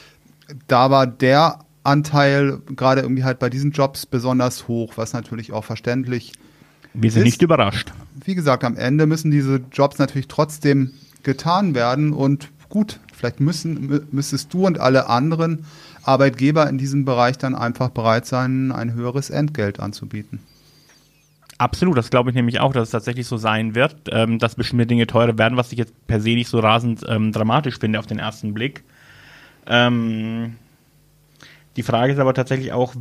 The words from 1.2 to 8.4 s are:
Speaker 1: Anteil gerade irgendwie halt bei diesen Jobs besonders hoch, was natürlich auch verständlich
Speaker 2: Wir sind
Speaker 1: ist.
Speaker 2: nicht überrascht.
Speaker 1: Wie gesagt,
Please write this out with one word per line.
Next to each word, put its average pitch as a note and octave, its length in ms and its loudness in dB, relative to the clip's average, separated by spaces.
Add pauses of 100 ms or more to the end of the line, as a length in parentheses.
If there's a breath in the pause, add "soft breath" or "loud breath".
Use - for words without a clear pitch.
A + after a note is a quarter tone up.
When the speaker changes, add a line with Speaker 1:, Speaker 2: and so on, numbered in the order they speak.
Speaker 1:
Anteil C#3+ 800 2 (140)
gerade C3 260 2
irgendwie B2+ 240 -2
halt B2+ 160 -2
bei B2 100 0
diesen C#3 220 -2
Jobs C#3 340 -2
besonders B2+ 640 -2
hoch, A#2 280 -4
was A2+ 160 -6
natürlich A2+ 400 -10
auch G#2+ 120 -6
verständlich B2 680 -6 (600 soft breath)
Speaker 2:
Wir A2+ 160 2
sind A2+ 120 6
Speaker 1:
ist. A3+ 40 6
Speaker 2:
nicht B2 160 4
überrascht. C#3 500 2 (320)
Speaker 1:
Wie F#3+ 120 -4
gesagt, C#3 260 2